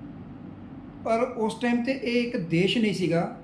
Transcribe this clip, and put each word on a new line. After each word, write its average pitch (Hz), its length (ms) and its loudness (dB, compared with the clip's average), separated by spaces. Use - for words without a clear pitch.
ਪਰ 226 180 2
ਉਸ 220 380 0
ਟਾਈਮ 240 220 2
'ਤੇ 269 120 2
ਇਹ 240 260 0
ਇੱਕ 240 180 0
ਦੇਸ਼ 180 400 2
ਨਹੀਂ 214 160 4
ਸੀਗਾ 170 300 2